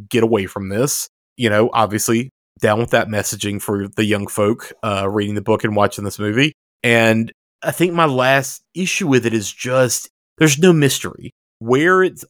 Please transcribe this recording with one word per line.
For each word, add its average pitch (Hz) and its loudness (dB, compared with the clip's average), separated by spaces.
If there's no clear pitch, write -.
get 113 0
away 110 2
from 98 -10
this." 120 -4
You 113 0
know, 107 4
obviously, 113 0
down 107 2
with 117 -2
that 117 0
messaging 101 -4
for 101 -4
the 107 -2
young 101 -2
folk, - -2
uh, 98 -2
reading 104 -2
the 104 -4
book 107 0
and 110 -2
watching 101 0
this 98 -8
movie. 113 -2
And 113 2
I 156 -4
think 175 0
my 170 2
last 131 0
issue 180 -2
with 123 4
it 113 0
is 104 -4
just, 127 -2
there's 151 2
no 180 8
mystery. - -2
Where 156 2
it 175 -6